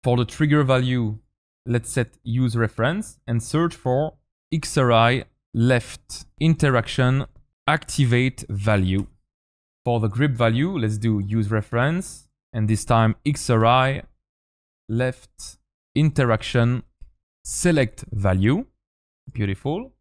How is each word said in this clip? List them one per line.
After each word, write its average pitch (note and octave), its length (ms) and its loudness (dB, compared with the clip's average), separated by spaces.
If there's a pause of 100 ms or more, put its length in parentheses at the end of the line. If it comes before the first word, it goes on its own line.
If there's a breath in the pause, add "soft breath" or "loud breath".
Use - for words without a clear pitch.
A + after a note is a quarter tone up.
For B2 120 2
the A#2+ 100 0
trigger D3+ 380 0
value, B2+ 540 0 (480)
let's A#2+ 240 -2
set - 340 -4
use A#2+ 320 -2
reference A#2+ 720 -2
and A#2 140 -2
search E3 340 -2
for C3+ 380 -2 (400)
X - 240 -4
R B2+ 140 4
I A#2 340 4 (280)
left - 720 -2 (140)
interaction C3+ 840 2 (420)
activate C3 800 0
value. G2+ 600 0 (760)
For A#2+ 160 0
the A2 80 0
grip A#2+ 240 0
value, B2 460 0
let's G#2+ 200 -2
do G#2+ 220 0
use G#2 320 -2
reference, B2 760 -4 (260)
and G#2+ 160 -2
this A2 160 0
time A2+ 300 4 (100)
X C#3+ 240 -4
R A2+ 160 4
I C3 380 2 (840)
left - 680 -6 (360)
interaction B2 920 2 (600)
select - 680 0
value. G2+ 540 2 (680)
Beautiful. C3+ 680 -6